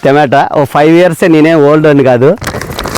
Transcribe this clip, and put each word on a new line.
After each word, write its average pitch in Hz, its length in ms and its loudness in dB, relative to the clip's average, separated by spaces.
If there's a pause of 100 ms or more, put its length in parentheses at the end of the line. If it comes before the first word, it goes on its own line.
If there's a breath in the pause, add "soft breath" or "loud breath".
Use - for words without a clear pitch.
టమాటా. 143 520 0
ఓ 143 80 0
ఫైవ్ 156 320 0
ఇయర్సే, 175 320 0
నేనే 160 260 2
ఓల్డ్ 156 320 2
అని 143 180 2
కాదు, 127 320 2 (600)